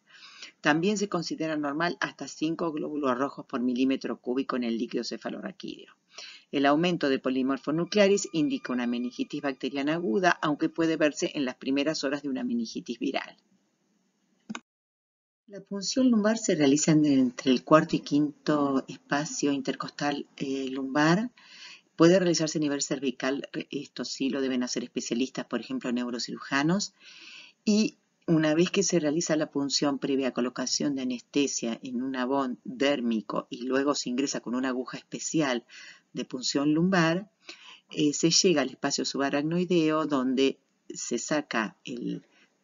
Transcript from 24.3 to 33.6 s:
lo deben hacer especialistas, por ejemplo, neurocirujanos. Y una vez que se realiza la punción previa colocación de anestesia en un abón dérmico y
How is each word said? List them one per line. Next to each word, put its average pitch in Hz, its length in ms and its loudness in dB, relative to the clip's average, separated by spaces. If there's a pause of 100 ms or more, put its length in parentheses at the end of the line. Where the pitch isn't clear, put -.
lo 139 120 -2
deben 127 200 0
hacer 123 220 -4
especialistas, 127 640 -4
por 120 120 -4
ejemplo, 131 320 -6
neurocirujanos. 123 1040 -2 (680)
Y 214 320 2 (320)
una 156 260 4
vez 175 160 2
que 196 140 2
se 170 160 2
realiza 151 340 0
la 151 160 0
punción 139 480 0
previa 135 320 0
colocación 127 640 -2
de 135 80 -6
anestesia 127 800 -2
en 123 180 -6
un 131 140 -4
abón 127 480 -2
dérmico 120 880 0
y 123 140 -8